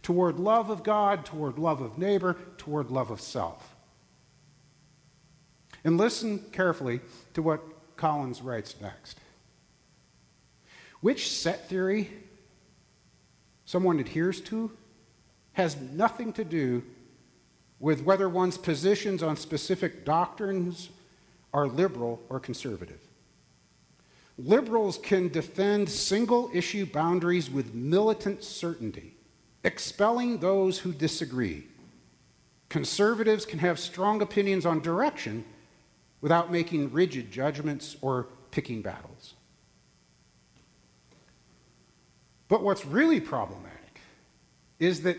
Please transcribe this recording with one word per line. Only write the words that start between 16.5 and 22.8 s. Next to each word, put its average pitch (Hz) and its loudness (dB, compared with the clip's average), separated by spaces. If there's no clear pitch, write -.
with 143 2
whether 190 4
one's 185 2
positions 185 0
on 156 0
specific - -4
doctrines 175 -2
are 143 4
liberal 123 0
or 131 -4
conservative. 92 -8